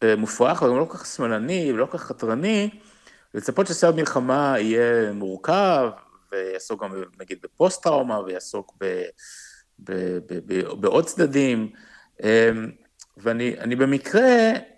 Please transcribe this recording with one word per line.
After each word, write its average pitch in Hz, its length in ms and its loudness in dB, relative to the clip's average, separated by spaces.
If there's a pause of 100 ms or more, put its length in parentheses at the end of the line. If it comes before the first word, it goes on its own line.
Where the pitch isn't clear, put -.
אה, 110 140 4
מופרך, 123 460 0
וגם 123 160 4
לא 151 60 2
כל 165 140 -10
כך - 80 -14
שמאלני, 131 680 -2
ולא 117 140 0
כל - 120 -8
כך - 60 -10
חתרני, 185 680 -2 (640)
לצפות 190 320 0
שסרט 170 280 2
מלחמה 139 640 0
יהיה 113 540 2
מורכב, 127 800 0 (420)
ויעסוק 95 520 -6
גם, 98 60 -8 (300)
נגיד, 95 220 -12
בפוסט-טראומה, 147 800 0
ויעסוק 92 600 -10
ב-, 92 220 -4 (760)
ב-, 90 480 -6
ב-, 87 200 -8
ב-, 95 340 -4
בעוד 160 260 2
צדדים. 135 640 0 (520)
אמ, 113 480 2 (460)
ואני, 117 420 -2
אני 120 180 -2
במקרה, 220 760 4 (280)